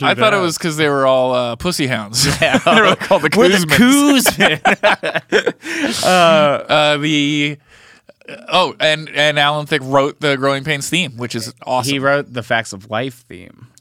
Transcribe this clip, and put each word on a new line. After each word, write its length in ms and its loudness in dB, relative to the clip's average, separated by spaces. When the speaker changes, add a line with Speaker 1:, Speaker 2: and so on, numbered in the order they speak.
Speaker 1:
I 120 0
thought 180 2
it 40 0
Speaker 2:
T 40 0
V. 60 -2
Speaker 1:
was 100 -4
'cause 200 -6
they 120 0
were 160 2
all, 300 2
uh, 220 -2
pussy 320 -4
hounds. 380 -2
<laughs> 140 -2
Speaker 2:
Yeah. 180 2
Speaker 1:
They 220 2
were 140 4
called 280 0
the 140 0
Speaker 2:
We're 120 6
the 180 2
Speaker 1:
Koosmans. 960 2
Speaker 2:
Koosman. 1400 -2
<laughs> 20 0
Uh, 600 4
Speaker 1:
Uh, 300 2
the, 600 -2
oh, 320 0
and, 300 0
and 280 0
Alan 280 0
Thicke 180 -2
wrote 360 0
the 160 0
Growing 280 0
Pains 240 -4
theme, 300 -4
which 160 -8
is 180 -8
awesome. 260 -2
Speaker 2:
He 60 -2
wrote 340 -2
the 100 -8
Facts 300 -4
of 180 -18
Life 380 -8
theme. 380 -20